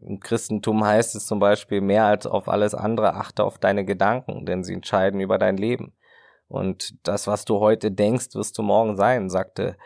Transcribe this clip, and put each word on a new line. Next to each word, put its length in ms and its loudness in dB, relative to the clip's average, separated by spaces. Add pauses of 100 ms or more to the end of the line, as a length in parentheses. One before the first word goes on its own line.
Im 180 -10
Christentum 640 -2
heißt 320 2
es 100 -10
zum 140 -4
Beispiel, 400 2
mehr 240 2
als 240 2
auf 220 -2
alles 260 0
andere 380 0
achte 320 -2
auf 120 -4
deine 280 0
Gedanken, 600 -2
denn 200 -4
sie 80 -8
entscheiden 480 0
über 160 0
dein 180 2
Leben. 380 -4 (560)
Und 440 -6 (140)
das, 180 -2
was 200 -4
du 160 2
heute 280 4
denkst, 460 0
wirst 220 -6
du 60 -2
morgen 340 2
sein, 320 2
sagte 560 -4